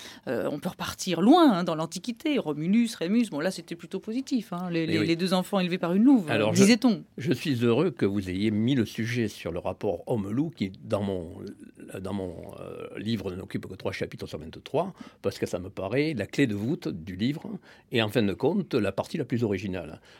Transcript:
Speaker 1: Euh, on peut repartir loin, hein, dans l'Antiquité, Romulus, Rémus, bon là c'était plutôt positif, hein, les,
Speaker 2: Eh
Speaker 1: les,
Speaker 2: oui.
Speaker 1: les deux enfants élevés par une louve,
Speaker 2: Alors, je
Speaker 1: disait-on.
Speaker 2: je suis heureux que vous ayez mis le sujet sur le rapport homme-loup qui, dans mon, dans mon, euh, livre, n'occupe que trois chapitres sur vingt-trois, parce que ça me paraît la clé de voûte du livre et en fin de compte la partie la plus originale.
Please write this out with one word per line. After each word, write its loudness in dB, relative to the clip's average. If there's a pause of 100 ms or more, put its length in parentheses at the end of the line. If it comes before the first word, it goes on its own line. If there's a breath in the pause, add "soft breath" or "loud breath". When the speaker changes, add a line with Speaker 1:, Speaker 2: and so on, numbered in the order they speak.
(280 loud breath)
Speaker 1:
Euh, 0
on -6
peut -4
repartir -4
loin, 8
hein, 2
dans 0
l'Antiquité, -4
Romulus, 2
Rémus, 0
bon -6
là 0
c'était -8
plutôt -8
positif, -4
hein, -6
les, 0
Speaker 2:
Eh 0
Speaker 1:
les, 2
Speaker 2:
oui. 2
Speaker 1:
les 2
deux 0
enfants 2
élevés 0
par 0
une 6
louve, 8
Speaker 2:
Alors, 4
je 6
Speaker 1:
disait-on. 6 (160)
Speaker 2:
je 0
suis 0
heureux 4
que 0
vous 0
ayez 2
mis 4
le 4
sujet -2
sur -8
le -4
rapport -2
homme-loup -2
qui, -4 (140)
dans -2
mon, -4 (720)
dans -6
mon, -6 (260)
euh, -12 (100)
livre, -4
n'occupe -8
que -12
trois -6
chapitres -8
sur -10
vingt-trois, -6 (300 loud breath)
parce -2
que -2
ça -4
me -10
paraît -2
la -4
clé 2
de 0
voûte -2
du -8
livre -2 (400 soft breath)
et 2
en 2
fin 2
de 2
compte 0
la 2
partie -4
la -2
plus -2
originale. -4 (200 loud breath)